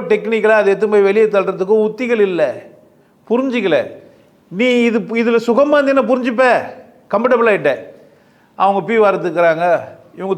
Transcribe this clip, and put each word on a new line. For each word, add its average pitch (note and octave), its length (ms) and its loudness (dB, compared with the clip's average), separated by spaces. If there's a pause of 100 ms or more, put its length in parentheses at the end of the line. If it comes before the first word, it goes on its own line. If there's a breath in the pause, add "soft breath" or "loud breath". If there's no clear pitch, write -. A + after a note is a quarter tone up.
(100)
டெக்னிக்கலா G#3+ 500 0
அதை G3 120 2
எடுத்து G3+ 200 -2
போய் G3+ 160 4
வெளியே G#3+ 240 2
தள்ளுறதுக்கோ F#3+ 540 0
உத்திகள் A3+ 420 -2
இல்ல, E3+ 140 -2 (840 soft breath)
புரிஞ்சிக்கல. A#3 500 0 (800 soft breath)
நீ B3 80 0 (220)
இது, A3+ 100 0 (220)
இதுல A#3 260 2
சுகமா C#4+ 320 2
இருந்தீன்னா C4+ 320 0
புரிஞ்சுப்ப, B3+ 340 0 (680)
கம்ஃபர்டபுள் A#3 380 0
ஆயிட்ட. D3+ 200 0 (920 soft breath)
அவங்க G3 260 2
பீ A3+ 60 -2 (100)
வறுத்துக்கிறாங்க, E3+ 600 0 (540)
இவங்க F#3+ 200 -6